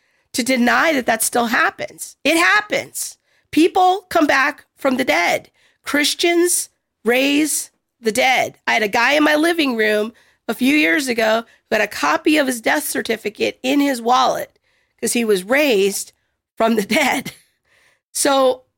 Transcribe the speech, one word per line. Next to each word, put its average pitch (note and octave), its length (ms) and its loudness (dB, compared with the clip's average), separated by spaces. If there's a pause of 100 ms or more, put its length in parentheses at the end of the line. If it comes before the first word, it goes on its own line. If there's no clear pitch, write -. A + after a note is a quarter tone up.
(320)
to C4 100 -4
deny A#3+ 500 2
that C4 140 -2
that A3+ 160 -2
still A#3+ 240 -2
happens. C#4+ 800 -4
It D4+ 120 2
happens. F4 840 -2 (340)
People F#4 560 4
come D#4+ 180 2
back C#4+ 480 -2
from C4 220 -2
the B3+ 80 -2
dead. D#4+ 440 -2 (340)
Christians E4+ 880 0 (340)
raise C#4 640 0 (300)
the A3+ 100 -2
dead. A#3+ 560 0
I A#3 60 -2
had A#3 100 0
a G#3+ 60 -2
guy A#3+ 240 0
in D4+ 100 2
my D4+ 140 2
living D4+ 400 0
room G#3+ 360 -2 (360)
a A#3 40 -6
few B3+ 220 0
years D4+ 320 0
ago A3+ 380 0 (260)
who A3+ 60 0
had G#3+ 40 0
a G#3 60 0
copy D4+ 500 0
of C#4+ 120 0
his B3 120 -6
death C#4+ 220 -2
certificate A3 800 -6
in C4+ 160 0
his C#4 240 0
wallet B3 560 0 (420)
'cause A#3 120 -4
he A#3 120 0
was G3+ 200 0
raised G#3 680 0 (460)
from A3+ 180 2
the G#3+ 80 0
dead. B3 480 -2 (800)
So C4 540 0 (140)